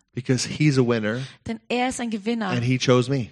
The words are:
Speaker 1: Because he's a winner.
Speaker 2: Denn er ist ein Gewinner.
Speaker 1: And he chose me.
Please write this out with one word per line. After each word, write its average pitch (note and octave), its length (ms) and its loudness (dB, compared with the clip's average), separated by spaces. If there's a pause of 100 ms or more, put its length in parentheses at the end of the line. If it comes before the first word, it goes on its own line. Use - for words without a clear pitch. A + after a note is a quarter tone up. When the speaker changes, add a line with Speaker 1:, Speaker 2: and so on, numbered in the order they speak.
(140)
Speaker 1:
Because B2+ 340 0
he's D3+ 300 2
a C3 80 6
winner. A#2 340 0 (260)
Speaker 2:
Denn A3+ 220 -6
er B3 200 -2
ist C4 120 -6
ein A#3+ 100 -6
Gewinner. A3 380 -4
Speaker 1:
And A#2+ 160 -2
he B2+ 140 2
chose B2 320 2
me. C3 220 -2